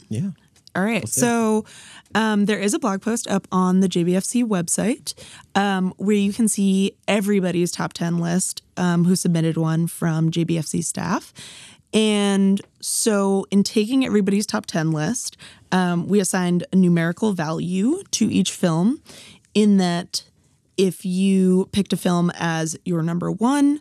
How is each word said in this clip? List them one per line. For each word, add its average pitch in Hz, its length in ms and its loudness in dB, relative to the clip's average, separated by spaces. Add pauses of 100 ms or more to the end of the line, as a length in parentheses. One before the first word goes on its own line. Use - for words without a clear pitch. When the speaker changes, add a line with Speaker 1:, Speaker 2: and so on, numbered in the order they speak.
Speaker 1:
Yeah. 180 220 -4 (440)
Speaker 2:
All 180 80 0
right. 220 200 0
Speaker 1:
Let's - 120 -8
do - 60 -2
it. - 40 2
Speaker 2:
So, 220 400 2 (480)
um, 214 320 2
there 214 140 0
is 208 140 0
a 330 60 -2
blog 196 220 -2
post 233 280 -4
up 196 220 -2
on 185 280 2
the 190 80 4
J 175 160 0
B 180 120 2
F 190 100 -2
C 240 180 0
website, 190 720 -2 (420)
um, 190 420 0
where 208 200 2
you 202 160 0
can 220 160 2
see 196 480 0 (100)
everybody's 185 640 0
top 170 220 -6
ten 170 240 -4
list, 170 440 -2 (140)
um, 175 300 0
who 185 100 4
submitted 165 400 0
one 160 320 0
from 160 440 -2
J 170 120 -2
B 170 140 -2
F 156 80 -4
C 170 160 -4
staff. - 520 -6 (600)
And 202 680 2 (220)
so 196 680 0
in 196 140 2
taking 240 420 0
everybody's 202 400 2
top 214 200 -6
ten 160 260 -2
list, 156 460 -4 (340)
um, 175 380 0
we 202 100 2
assigned 180 540 0
a - 20 4
numerical 175 560 2
value 180 800 -2
to 220 180 0
each 190 220 0
film 180 500 0 (520)
in 208 240 6
that 175 460 -2 (520)
if 185 280 0
you 190 680 2
picked 196 200 -2
a 185 60 0
film 175 380 0
as 160 500 -4
your 170 160 -2
number 170 300 -4
one, 285 500 2